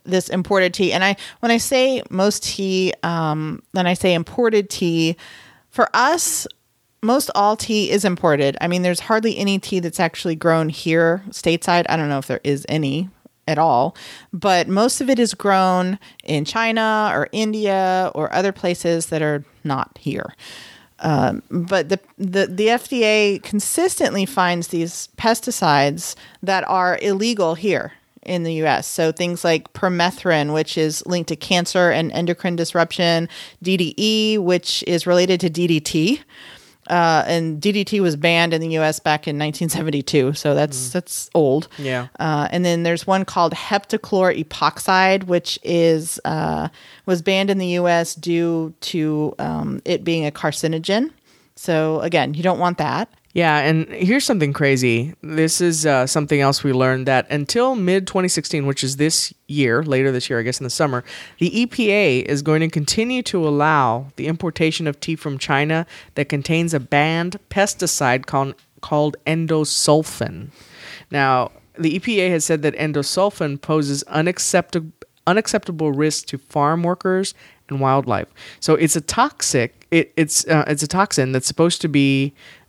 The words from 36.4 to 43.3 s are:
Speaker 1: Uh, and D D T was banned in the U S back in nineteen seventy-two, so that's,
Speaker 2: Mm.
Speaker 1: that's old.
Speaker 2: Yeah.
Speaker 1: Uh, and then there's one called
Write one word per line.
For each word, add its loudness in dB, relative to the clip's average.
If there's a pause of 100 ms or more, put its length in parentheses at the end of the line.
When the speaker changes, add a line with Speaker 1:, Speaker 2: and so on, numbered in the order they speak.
Speaker 1:
Uh, 4
and -2
D 0
D 0
T -2
was 2
banned 2
in 0
the -4
U 0
S 0
back 0
in -4
nineteen -2
seventy-two, 0
so 0
that's, -2
Speaker 2:
Mm. -14
Speaker 1:
that's -6
old. 2 (120)
Speaker 2:
Yeah. -4 (140)
Speaker 1:
Uh, -2
and 0
then 0
there's -2
one 2
called 0